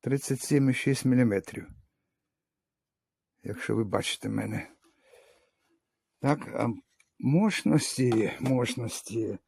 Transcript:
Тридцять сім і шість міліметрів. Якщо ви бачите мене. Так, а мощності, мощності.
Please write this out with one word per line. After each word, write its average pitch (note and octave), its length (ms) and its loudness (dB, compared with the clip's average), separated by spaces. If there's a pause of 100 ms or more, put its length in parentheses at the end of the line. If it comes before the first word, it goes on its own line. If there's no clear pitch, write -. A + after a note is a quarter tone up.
Тридцять C3+ 400 -2
сім C#3 280 4
і B2+ 40 4
шість - 320 0
міліметрів. B2 600 2 (1800)
Якщо A2 320 -4
ви A2+ 80 0
бачите G#2 460 -4
мене. G#2+ 420 -6 (1500)
Так, C#3+ 280 0
а - 220 -2 (500)
мощності, C3+ 1200 2
мощності. A#2 1080 -2